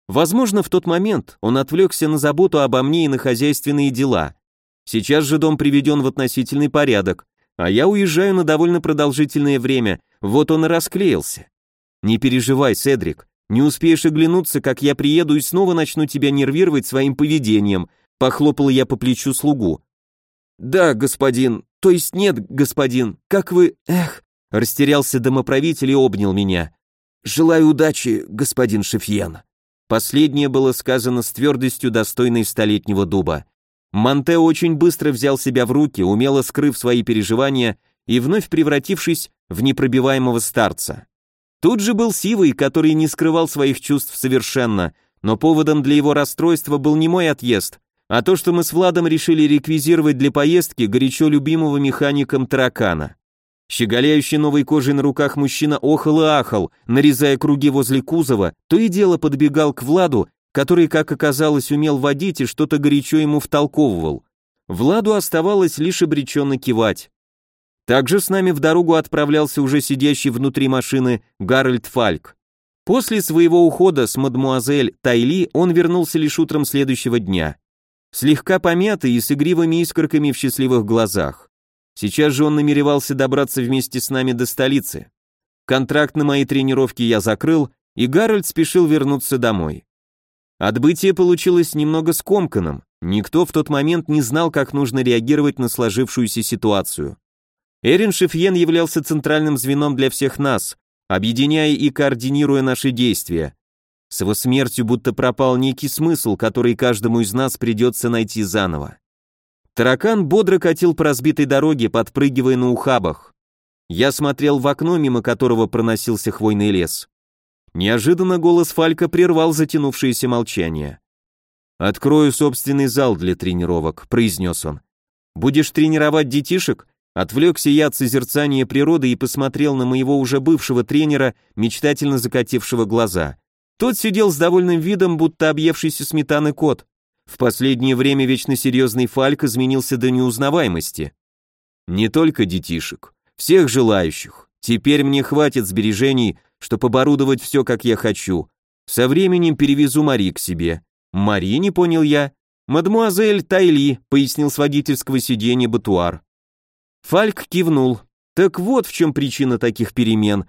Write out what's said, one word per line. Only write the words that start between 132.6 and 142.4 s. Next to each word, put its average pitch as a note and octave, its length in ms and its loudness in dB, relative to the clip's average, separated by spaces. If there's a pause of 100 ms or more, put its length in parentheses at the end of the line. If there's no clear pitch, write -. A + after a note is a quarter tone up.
глаза. F#2 500 -2 (420)
Тот A#3 200 -2
сидел G#3 340 2
с C#3+ 60 -4
довольным E3+ 420 2
видом, F3 380 0
будто D#3+ 320 0
объевшийся D#3 560 -2
сметаны D3 480 -2
кот. - 320 -2 (400)
В - 100 -20
последнее B2+ 600 0
время C3+ 280 2
вечно C3 320 -2
серьезный B2+ 500 0
Фальк C3+ 380 -2
изменился C3 540 -2
до B2+ 120 0
неузнаваемости. B2+ 1040 -2 (760)
«Не G2+ 220 -2
только D#3 380 2